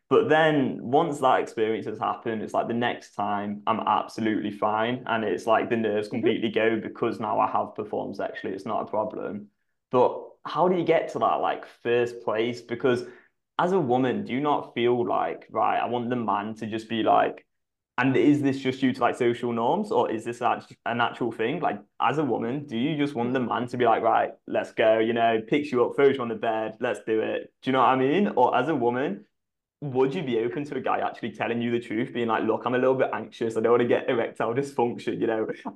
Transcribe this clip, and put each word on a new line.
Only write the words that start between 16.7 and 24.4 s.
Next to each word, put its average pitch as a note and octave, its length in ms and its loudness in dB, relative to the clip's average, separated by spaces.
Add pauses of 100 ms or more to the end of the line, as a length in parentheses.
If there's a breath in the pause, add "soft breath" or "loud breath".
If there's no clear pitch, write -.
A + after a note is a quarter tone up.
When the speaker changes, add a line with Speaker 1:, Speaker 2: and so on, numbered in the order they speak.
Speaker 1:
be A2+ 140 0
like, G#2+ 440 2 (520)
and B2+ 180 4
is D3 260 6
this C3+ 180 0
just C3 200 -2
due B2+ 120 2
to, - 80 -10
like, A#2 160 2
social A#2+ 360 0
norms, D3 380 0
or A#2+ 200 2
is A2+ 140 -6
this A#2+ 180 -8
act-, G#2+ 420 -2
an A#2 160 -2
actual A#2 320 -2
thing? B2 280 -2
Like, G#3 200 -2 (200)
as B2 180 2
a D#3+ 60 0
woman, A#2+ 420 -4
do A2+ 100 -8
you C#3 200 -2
just C#3+ 180 -2
want A#2+ 180 -2
the C3+ 80 0
man A2+ 280 -2
to - 100 -8
be A#2+ 80 2
like, A2+ 160 4
"Right, A2 300 2 (140)